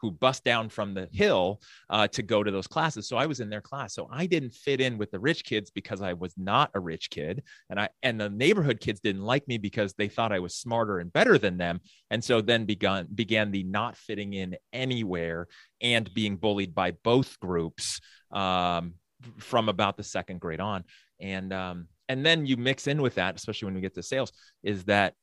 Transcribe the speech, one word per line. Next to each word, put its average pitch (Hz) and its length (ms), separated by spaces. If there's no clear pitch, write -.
who - 120
bust 131 320
down 117 240
from 101 260
the 92 160
hill, 104 500
uh, 107 160
to 117 160
go 104 220
to 104 80
those 95 160
classes. 156 400
So 127 80
I 127 100
was 139 140
in 107 100
their 107 100
class. 135 320
So - 200
I 151 140
didn't 156 280
fit 135 260
in 127 180
with 104 120
the 98 80
rich 147 240
kids 107 300
because 98 280
I 95 120
was 90 240
not 101 380
a 101 40
rich 85 320
kid. 85 320
And 95 100
I, 104 80
and 113 160
the 104 100
neighborhood 139 480
kids 104 220
didn't 95 220
like 123 260
me 120 100
because 104 360
they 104 120
thought 113 240
I 101 80
was 90 160
smarter 110 460
and 87 120
better 196 260
than 92 200
them. 87 220
And 110 140
so 117 180
then 113 260
begun, 95 460
began 107 380
the 98 140
not 104 320
fitting 101 380
in 92 200
anywhere 90 760
and 117 340
being 104 220
bullied 98 360
by 90 200
both 123 480
groups, 85 600
um, 90 640
from 113 300
about 101 280
the 107 80
second 90 340
grade 82 220
on. 98 240
And, 95 320
um, 90 360
and 131 160
then 160 220
you 131 100
mix 127 300
in 143 160
with 127 140
that, 92 180
especially 104 320
when 95 80
we 95 60
get 92 160
to 87 80
sales, 135 280
is 98 220
that 101 380